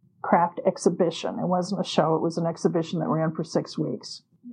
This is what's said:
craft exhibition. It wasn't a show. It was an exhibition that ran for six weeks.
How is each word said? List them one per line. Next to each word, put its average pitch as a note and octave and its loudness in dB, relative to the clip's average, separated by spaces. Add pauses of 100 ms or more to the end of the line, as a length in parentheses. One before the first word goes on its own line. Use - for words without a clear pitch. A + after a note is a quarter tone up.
(220)
craft F3 4
exhibition. F3+ 0
It - -2
wasn't F3+ 0
a - 0
show. D#3+ 2
It D3 0
was D#3+ -2
an E3+ -2
exhibition E3 0
that - -2
ran D#3+ 0
for D#3+ -6
six - -4
weeks. - -6 (320)